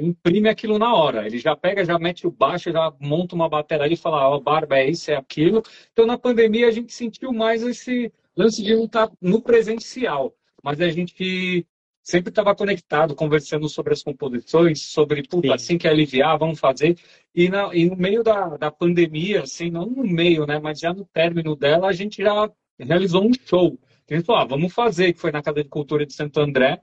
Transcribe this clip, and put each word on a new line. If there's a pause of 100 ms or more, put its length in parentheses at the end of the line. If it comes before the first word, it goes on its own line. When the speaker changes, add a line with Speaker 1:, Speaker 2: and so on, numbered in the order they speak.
Speaker 1:
imprime
aquilo
na
hora.
Ele
já
pega,
já
mete
o
baixo,
já
monta
uma
bateria
e
fala,
"Ó,
Barba,
é
isso,
é
aquilo." (320)
Então,
na
pandemia,
a
gente
sentiu
mais
esse (240)
lance
de
não
tá (120)
no
presencial. (280)
Mas
a
gente (380)
sempre
tava
conectado,
conversando
sobre
as
composições,
sobre,
"Puta,
Speaker 2:
Sim.
Speaker 1:
assim
que
aliviar,
vamos
fazer." (360)
E,
na,
e
no
meio
da,
da
pandemia,
assim,
não
no
meio,
né,
mas
já
no
término
dela,
a
gente
já (260)
realizou
um
show. (280)
A
gente
falou,
"Ah,
vamos
fazer",
que
foi
na
Casa
de
Cultura
de
Santo
André.